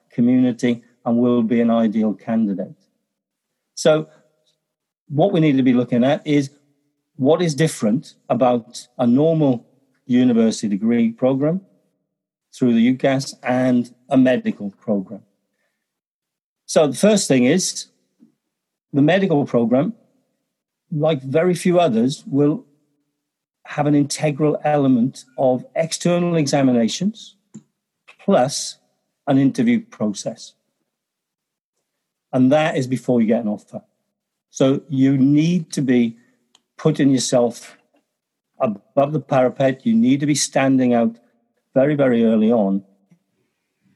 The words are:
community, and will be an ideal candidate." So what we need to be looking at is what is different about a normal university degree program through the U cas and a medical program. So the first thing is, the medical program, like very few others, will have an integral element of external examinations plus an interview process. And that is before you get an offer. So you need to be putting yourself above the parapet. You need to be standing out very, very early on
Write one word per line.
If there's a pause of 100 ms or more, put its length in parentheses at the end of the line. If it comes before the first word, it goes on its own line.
(100)
community, (220)
and
will
be
an
ideal
candidate." (960)
So (1000)
what
we
need
to
be
looking
at
is (680)
what
is
different (140)
about (120)
a
normal (380)
university
degree
program (920)
through
the
U
cas
and (160)
a
medical
program. (1400)
So
the
first
thing
is, (1080)
the
medical
program, (960)
like
very
few
others,
will (1000)
have
an
integral
element (140)
of (100)
external
examinations (880)
plus (480)
an
interview
process. (1800)
And
that
is
before
you
get
an
offer. (680)
So
you
need
to
be (600)
putting
yourself (840)
above
the
parapet.
You
need
to
be
standing
out (580)
very,
very
early
on (1120)